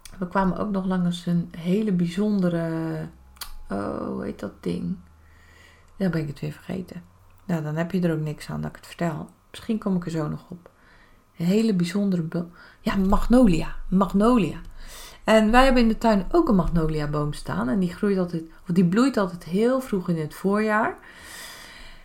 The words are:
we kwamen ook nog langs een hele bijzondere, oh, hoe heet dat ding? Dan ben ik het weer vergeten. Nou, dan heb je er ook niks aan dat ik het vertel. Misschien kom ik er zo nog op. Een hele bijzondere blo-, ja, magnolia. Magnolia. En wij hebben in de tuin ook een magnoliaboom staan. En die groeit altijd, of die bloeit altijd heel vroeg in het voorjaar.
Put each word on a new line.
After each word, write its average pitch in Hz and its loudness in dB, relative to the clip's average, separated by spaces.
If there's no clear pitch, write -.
we 180 -6
kwamen 185 0
ook 214 -4
nog 190 -2
langs 180 -2
een 170 0
hele 196 0
bijzondere, 175 0
oh, - -6
hoe 196 -6
heet 202 -10
dat - -12
ding? 175 -6
Dan 190 0
ben 160 -2
ik 151 -4
het 143 -10
weer 151 -6
vergeten. 180 -12
Nou, 165 -2
dan 151 -6
heb 170 -4
je 180 0
er 170 2
ook 156 -2
niks 151 -8
aan 151 -6
dat 151 -4
ik - -16
het - -20
vertel. 160 -6
Misschien - -6
kom 202 -2
ik 175 -2
er 165 -6
zo 156 -2
nog 156 -8
op. - -18
Een 170 -2
hele 214 4
bijzondere 185 0
blo-, 170 -4
ja, - -2
magnolia. 190 4
Magnolia. 196 4
En 214 6
wij 247 6
hebben 254 6
in 226 6
de 220 0
tuin 214 2
ook 339 4
een 214 4
magnoliaboom 151 0
staan. 175 -4
En 226 0
die 175 0
groeit 202 0
altijd, 170 -2
of - -6
die 190 6
bloeit 233 4
altijd 180 -2
heel 233 0
vroeg 196 -4
in 170 0
het 151 -6
voorjaar. 214 0